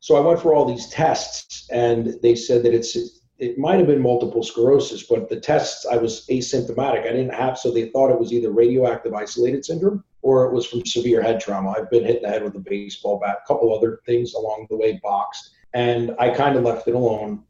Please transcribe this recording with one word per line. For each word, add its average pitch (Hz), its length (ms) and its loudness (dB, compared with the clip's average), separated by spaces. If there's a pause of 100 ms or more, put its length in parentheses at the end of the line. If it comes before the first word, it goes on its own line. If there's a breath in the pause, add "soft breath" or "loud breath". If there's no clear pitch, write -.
So - 140 4
I 143 60 6
went 165 180 4
for 165 160 4
all 139 100 4
these 123 240 -6
tests, - 840 -4
and 117 500 0
they 117 140 6
said 120 260 2
that 117 100 4
it's 117 440 -4 (200)
it 120 180 -6
might 160 220 2
have 175 80 6
been 139 160 4
multiple 120 400 0
sclerosis, 120 640 2
but 110 240 0
the 113 100 -6
tests, - 480 -2
I 120 100 0
was 113 300 -2
asymptomatic. 127 760 -2
I 113 100 -4
didn't 127 220 -2
have, 131 220 -4
so 123 140 -4
they 117 200 -2
thought 135 200 2
it 117 80 2
was 117 140 -2
either 117 180 0
radioactive 120 640 2
isolated 120 500 -2
syndrome 190 380 -2 (200)
or 131 240 4
it 123 60 -2
was 117 140 -2
from 120 180 -6
severe 117 380 0
head 113 160 2
trauma. 98 320 -4
I've 107 200 -6
been 117 140 4
hit 110 120 2
in - 60 -4
the 104 60 -4
head 104 140 -2
with 101 140 -8
a 98 40 -12
baseball 101 600 -4
bat, 101 240 -4
a - 20 -20
couple 117 260 2
other 113 340 -2
things 120 280 -2
along 110 340 -6
the 113 80 -6
way, 110 260 0
boxed, 101 480 -6 (220 soft breath)
and 120 460 0
I 123 160 2
kinda 135 260 2
left 117 280 -2
it 117 80 0
alone. 107 540 -2